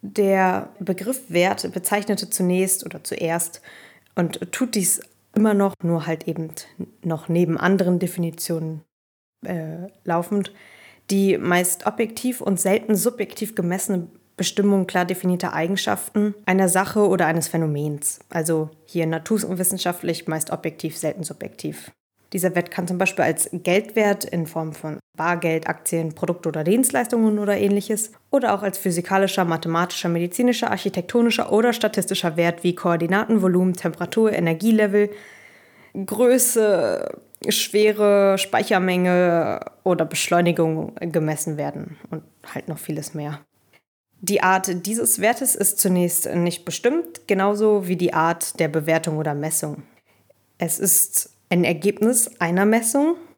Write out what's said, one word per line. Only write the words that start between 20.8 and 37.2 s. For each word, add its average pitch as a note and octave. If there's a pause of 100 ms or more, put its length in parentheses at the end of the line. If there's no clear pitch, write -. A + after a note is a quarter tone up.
selten D#3+
subjektiv. - (420)
Dieser F3
Wert E3+
kann F3
zum F3+
Beispiel F#3
als D#3+
Geldwert G3+
in E3+
Form D#3+
von D3+ (160)
Bargeld, E3
Aktien, E3
Produkte F3
oder D#3
Dienstleistungen A3+
oder G3+
ähnliches G3+ (180)
oder A#3+
auch G3
als G3+
physikalischer, F#3+
mathematischer, E3
medizinischer, A3+
architektonischer G3+
oder A3+
statistischer F#3+
Wert E3+
wie F3
Koordinaten, F3+
Volumen, F#3
Temperatur, F3+
Energielevel, G#3 (840)
Größe, G#3+ (380)